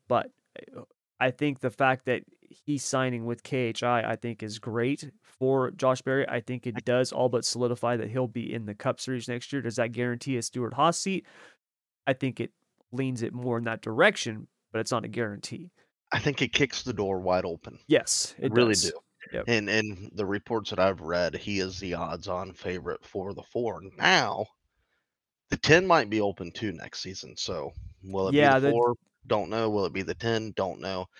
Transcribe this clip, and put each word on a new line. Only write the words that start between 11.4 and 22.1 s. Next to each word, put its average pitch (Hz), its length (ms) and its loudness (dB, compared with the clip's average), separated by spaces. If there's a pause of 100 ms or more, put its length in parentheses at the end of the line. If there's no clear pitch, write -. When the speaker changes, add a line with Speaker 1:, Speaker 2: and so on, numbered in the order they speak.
Speaker 1:
I 135 60 4
think 127 260 -2
it 117 120 -4 (400)
leans 127 300 -4
it 113 120 -4
more 123 240 -2
in 117 80 -2
that 113 160 -4
direction, 117 680 2 (240)
but 113 80 -2
it's 113 120 -2
not 113 140 0
a - 40 -8
guarantee. 113 640 -6 (400)
Speaker 2:
I - 80 0
think 139 220 0
it 131 100 0
kicks - 300 2
the 127 120 -6
door 98 260 0
wide 92 260 2
open. - 420 -8
Speaker 1:
Yes, - 560 2
Speaker 2:
I - 20 0
Speaker 1:
it 107 80 0
Speaker 2:
really 113 220 6
Speaker 1:
does. 92 160 0
Speaker 2:
do. - 80 -10 (320)
Speaker 1:
Yep. 110 160 -4
Speaker 2:
And, 107 220 2
and 104 440 0
the 101 120 -2
reports 101 460 -4
that 101 80 -4
I've 92 220 4
read, 82 340 0
he 101 240 -4
is 92 200 -4
the 90 160 -4
odds-on 90 580 -6